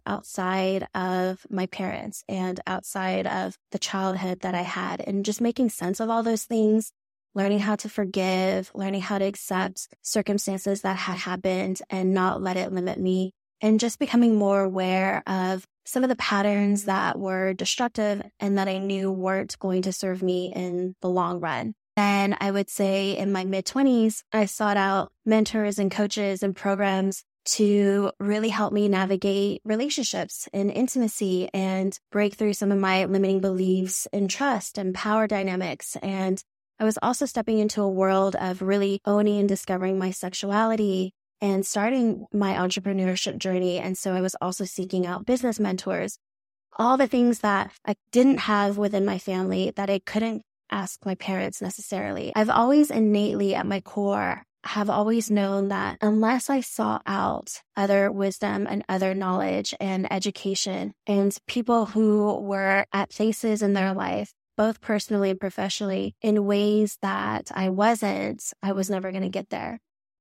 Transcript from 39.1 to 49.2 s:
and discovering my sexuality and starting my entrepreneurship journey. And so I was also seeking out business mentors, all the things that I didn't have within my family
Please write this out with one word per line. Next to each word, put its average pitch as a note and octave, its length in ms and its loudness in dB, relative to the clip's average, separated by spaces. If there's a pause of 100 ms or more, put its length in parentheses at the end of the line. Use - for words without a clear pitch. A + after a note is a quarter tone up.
and G3+ 80 4
discovering F#3+ 520 0
my F#3 120 0
sexuality G3+ 1000 0 (260)
and G3 260 2
starting A3 680 0
my G3 220 2
entrepreneurship F#3 840 -2
journey. F#3 400 0
And F#3 200 -4
so F#3 160 -4
I F#3 80 0
was F#3 200 -2
also F#3 240 -4
seeking F#3 400 -2
out F3+ 200 -4
business B3 340 0
mentors, F#3 580 -2 (600)
all B3 200 4
the C4+ 100 4
things A#3+ 320 2
that G3+ 320 0 (140)
I G#3 100 -2 (160)
didn't B3+ 280 6
have G3+ 380 2
within G3+ 280 0
my F#3+ 140 -2
family F#3 560 -2